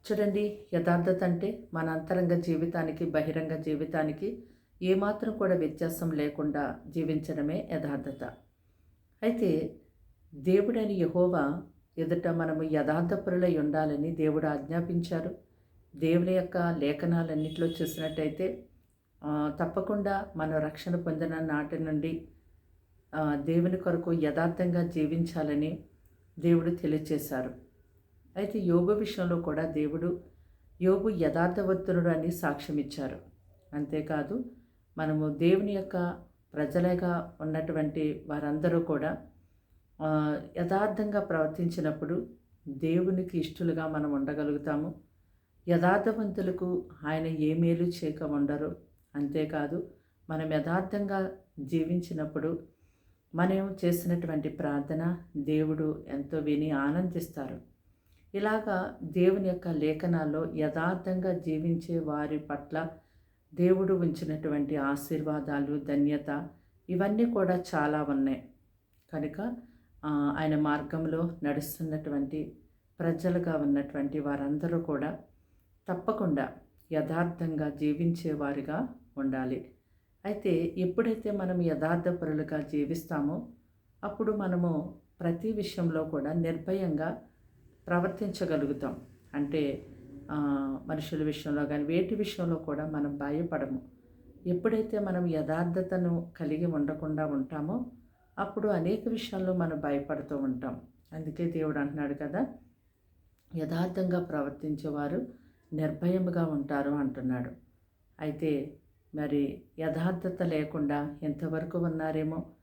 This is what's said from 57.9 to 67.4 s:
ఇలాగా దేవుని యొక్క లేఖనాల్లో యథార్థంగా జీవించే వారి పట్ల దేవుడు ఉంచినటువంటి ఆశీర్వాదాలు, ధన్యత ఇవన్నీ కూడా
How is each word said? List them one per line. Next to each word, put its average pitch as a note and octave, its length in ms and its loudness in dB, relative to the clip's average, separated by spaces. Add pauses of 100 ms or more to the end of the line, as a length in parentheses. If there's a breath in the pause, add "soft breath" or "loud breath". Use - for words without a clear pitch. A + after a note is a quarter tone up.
ఇలాగా G#3 680 0
దేవుని F#3 460 4
యొక్క F3+ 200 -2
లేఖనాల్లో D#3 880 0
యథార్థంగా F3+ 840 0
జీవించే E3 600 0
వారి D3+ 400 -2
పట్ల D#3 500 -4 (640 loud breath)
దేవుడు F#3 400 6
ఉంచినటువంటి D3+ 800 0
ఆశీర్వాదాలు, C#3+ 1040 -2
ధన్యత C#3+ 680 0 (420 loud breath)
ఇవన్నీ G3+ 340 4
కూడా F#3 380 2 (120)